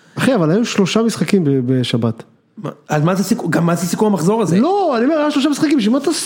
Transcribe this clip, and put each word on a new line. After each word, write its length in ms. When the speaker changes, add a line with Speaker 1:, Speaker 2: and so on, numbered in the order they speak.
Speaker 1:
אחי, 200
אבל 160
היו 140
שלושה 380
משחקים 400
ב-, 60
בשבת. 580
Speaker 2:
מה, 60
אז 140
מה 120
זה 80
סיכום, 280
גם 140
מה 100
זה 120
סיכום 260
המחזור 280
הזה? 180
Speaker 1:
לא, 380
אני 80
אומר, 120
היה 140
שלושה 180
משחקים, 280
בשביל 160
מה 60
אתה, 100